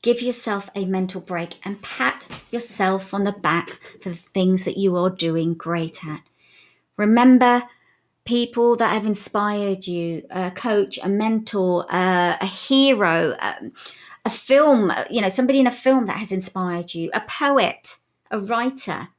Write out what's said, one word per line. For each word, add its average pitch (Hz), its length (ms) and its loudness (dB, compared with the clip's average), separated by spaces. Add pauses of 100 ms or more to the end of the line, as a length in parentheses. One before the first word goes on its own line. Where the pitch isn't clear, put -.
Give 233 220 0
yourself 233 520 -6
a 196 120 -4
mental 185 340 -4
break 170 440 -8
and 196 180 -10
pat - 460 -6 (220)
yourself 190 600 -4
on 202 120 -2
the 202 80 -2
back 170 480 -4 (200)
for - 80 -10
the 175 60 -8
things 185 500 0
that - 140 -4
you 190 180 2
are 180 140 2
doing 165 440 -2
great 165 520 -6
at. 151 160 -12 (720)
Remember 240 720 6 (560)
people 240 520 2
that 226 160 2
have 214 140 -2
inspired 202 800 -2
you, 170 440 -6
a 180 220 -4
coach, 208 500 -2
a - 60 -2
mentor, 208 840 0
uh, 180 500 2
a 190 60 -4
hero, 202 920 2
um, - 320 -8 (520)
a 226 60 -2
film, 269 600 4
uh, - 200 -2
you 226 100 -2
know, 196 80 0
somebody 262 300 2
in 262 80 6
a 240 60 2
film 262 340 2
that 190 120 -4
has 208 140 -6
inspired 180 600 -6
you, 165 180 -6
a 165 80 -2
poet, - 760 0 (340)
a 220 80 -4
writer 233 680 -6 (100)